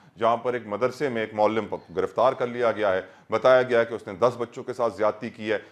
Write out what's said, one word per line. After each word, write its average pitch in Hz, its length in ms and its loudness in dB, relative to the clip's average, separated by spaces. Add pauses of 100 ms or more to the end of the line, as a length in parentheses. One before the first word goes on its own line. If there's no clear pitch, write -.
(180)
जहां 113 180 4
पर 123 200 -4
एक 113 120 -8
मदरसे 120 400 -2
में 117 140 -2
एक 110 120 -6
मौलम 107 320 2
को - 100 -8
गिरफ्तार 95 580 0
कर 127 140 -4
लिया 120 220 0
गया 104 200 0
है। 92 180 -2 (240)
बताया 127 300 6
गया 120 160 2
है 117 60 4
कि 117 100 -8
उसने 104 200 -10
दस 113 260 2
बच्चों 120 220 -8
के 123 100 -10
साथ 117 180 -2
ज्यादती 104 400 -2
की 107 180 -10
है, 104 120 0 (120)